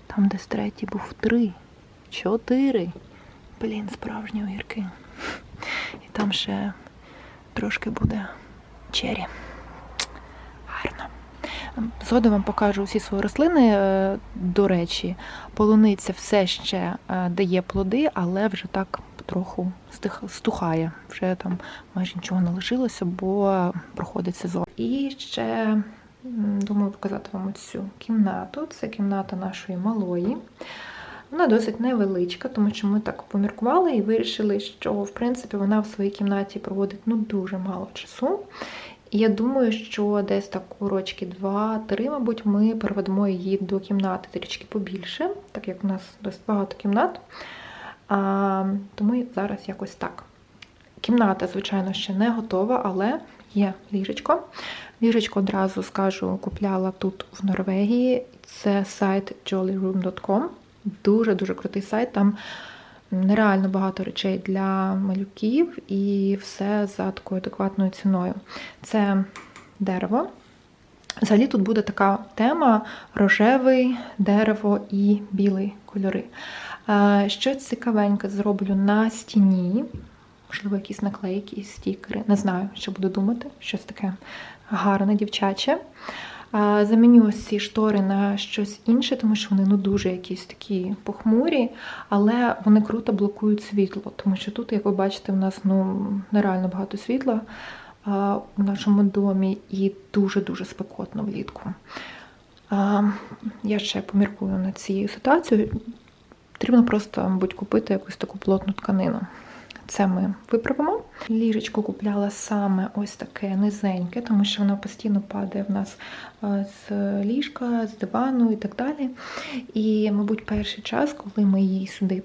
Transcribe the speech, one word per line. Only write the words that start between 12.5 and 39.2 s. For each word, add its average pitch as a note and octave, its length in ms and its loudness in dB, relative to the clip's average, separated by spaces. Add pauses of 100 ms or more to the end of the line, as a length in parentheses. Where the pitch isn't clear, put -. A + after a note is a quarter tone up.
усі G3+ 180 -2
свої G3 220 -2
рослини. C#4 520 6
Е, G3 440 2 (160)
до F#3 340 2
речі, F3 480 -2 (380)
полуниця G#3+ 580 6
все G3 340 2
ще, F3+ 480 -4 (140)
е, F#3 200 -2
дає F3+ 340 2
плоди, G3 520 0
але F#3+ 340 0
вже F#3+ 220 -8
так - 300 -4 (160)
потроху F3+ 560 -6 (200)
стих-, - 360 -8
стухає. E3 640 -2 (160)
Вже F#3 260 -2
там F3+ 240 -6 (360)
майже F#3 200 -4
нічого F#3 260 -2
не F3 100 2
лишилося, A3 540 -2
бо F#3+ 680 0 (220)
проходить F3+ 420 -4
сезон. F3 280 -4 (120)
І C4+ 420 -2
ще, A3+ 440 -4 (640)
м, G#3 380 -2
думаю G3+ 280 0
показати G3 420 -8
вам F#3+ 160 -6
оцю - 360 -10 (140)
кімнату. G#3 680 0
Це - 220 -8
кімната G3 480 -2
нашої F#3+ 420 -8
малої. F#3+ 580 0 (960)
Вона D#4+ 160 2
досить A3 340 2
невеличка, G3+ 680 0
тому G#3 220 2
що G#3 160 -2
ми G3+ 140 2
так - 220 -6
поміркували B3 680 2
і A3 100 2
вирішили, G#3+ 580 0
що, - 320 -6
в G3+ 180 -2
принципі, B3 460 -4
вона G3+ 240 2
в G#3 60 0
своїй G3+ 240 -2
кімнаті G3 480 -2
проводить, G3 480 -4
ну, A3+ 100 2
дуже G3 420 -2
мало F#3+ 340 -6
часу. - 480 -4 (680)
І G#3 80 0
я A3 100 4